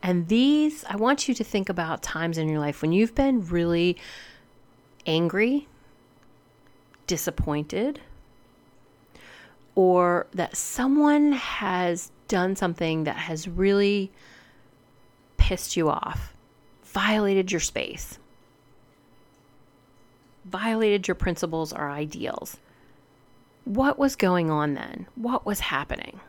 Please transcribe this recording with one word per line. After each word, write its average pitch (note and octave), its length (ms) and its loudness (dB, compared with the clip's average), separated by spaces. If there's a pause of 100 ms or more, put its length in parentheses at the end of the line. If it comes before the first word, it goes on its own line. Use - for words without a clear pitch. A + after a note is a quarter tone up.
And F3 240 2
these, D4 600 2
I G3+ 80 -6
want B3+ 320 2
you B3+ 60 2
to A3+ 100 -4
think G3 240 -4
about E3+ 340 -4
times E3 340 -4
in D#3+ 120 0
your D#3 100 0
life D3 240 -4
when D#3 80 2
you've G#3 240 2
been C4 320 2
really E3+ 500 0 (1080)
angry, F#3 640 0 (1400)
disappointed, E3+ 920 -2 (1800)
or F3+ 560 6
that F#3 240 -4
someone D4 760 2
has F3+ 800 -2 (160)
done F#3+ 300 0
something E3 480 -2
that D#3 120 -4
has D#3+ 300 -8
really G3 640 2 (1300)
pissed - 400 2
you D#3+ 120 2
off, - 460 -6 (480)
violated G3 680 0
your E3+ 80 -2
space, - 580 -8 (2250)
violated G#3 640 2
your G3 80 0
principles D#3+ 580 -2
or D3 160 -4
ideals. - 680 -6 (1080)
What C4 340 2
was C#4 160 4
going F3+ 340 4
on D3+ 260 2
then? - 420 -10
What B3 280 -4
was G#3 140 -2
happening? - 720 -6